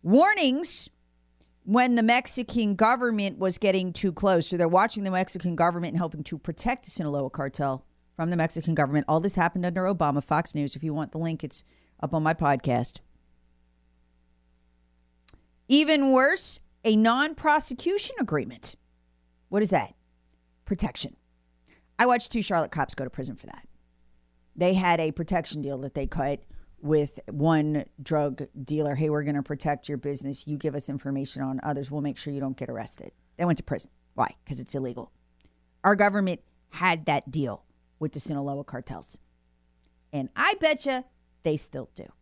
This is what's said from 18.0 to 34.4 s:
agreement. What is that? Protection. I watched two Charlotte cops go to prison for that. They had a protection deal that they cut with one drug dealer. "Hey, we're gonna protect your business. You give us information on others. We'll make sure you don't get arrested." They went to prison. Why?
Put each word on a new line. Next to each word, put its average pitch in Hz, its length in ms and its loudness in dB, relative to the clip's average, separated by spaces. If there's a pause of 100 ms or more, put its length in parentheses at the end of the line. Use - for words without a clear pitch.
agreement. 139 560 -4 (720)
What 202 160 2
is 185 60 0
that? 143 260 0 (680)
Protection. - 500 -4 (840)
I 240 100 6
watched 240 260 2
two 233 80 0
Charlotte 170 300 0
cops 143 220 -2
go 135 120 -6
to 127 40 -8
prison 131 280 -8
for - 100 -20
that. - 220 -18 (880)
They 180 160 4
had 175 280 4
a 156 100 0
protection 165 500 -4
deal 139 180 -6
that 135 160 -10
they 139 120 -2
cut 143 320 -2 (420)
with 147 380 2 (100)
one 151 540 2 (180)
drug 147 460 -2 (160)
dealer. 147 320 -2
"Hey, 151 140 0
we're 151 140 0
gonna 143 200 -2
protect 147 460 -6
your 147 80 -6
business. 139 500 -8
You 151 100 -4
give 143 180 -4
us 139 120 -6
information 139 540 -6
on 131 200 -4
others. 139 300 -6
We'll 147 100 -4
make 143 160 -6
sure 147 140 -10
you 139 80 -6
don't 135 160 -4
get - 140 -8
arrested." - 420 -12 (240)
They - 80 -2
went 170 140 2
to - 80 -12
prison. - 260 -6 (220)
Why? - 220 -2 (100)